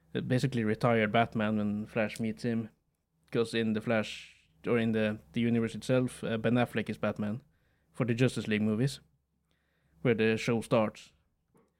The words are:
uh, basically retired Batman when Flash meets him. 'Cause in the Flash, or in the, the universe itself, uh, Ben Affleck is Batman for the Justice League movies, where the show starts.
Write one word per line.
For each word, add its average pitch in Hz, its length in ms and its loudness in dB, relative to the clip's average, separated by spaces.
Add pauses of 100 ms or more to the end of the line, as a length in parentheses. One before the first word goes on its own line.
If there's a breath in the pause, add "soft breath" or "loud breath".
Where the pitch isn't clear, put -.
(140)
uh, - 80 -4
basically 123 420 0
retired 110 480 2
Batman 110 460 2
when 104 300 -2
Flash 107 320 -4
meets 110 240 -6
him. 113 260 -4 (640)
'Cause 117 220 0
in 113 200 0
the 107 80 -2
Flash, - 540 -2 (320)
or 117 100 4
in 113 140 2
the, 107 260 0 (160)
the 120 80 0
universe 117 340 2
itself, 127 480 -2
uh, 113 140 -2
Ben 113 180 0
Affleck 117 340 0
is 107 80 -6
Batman 107 440 -4 (520)
for 127 120 -2
the 120 80 0
Justice 117 340 0
League 104 160 0
movies, 110 360 0 (1000)
where 123 140 4
the 110 220 2
show 113 240 0
starts. 110 500 0 (680)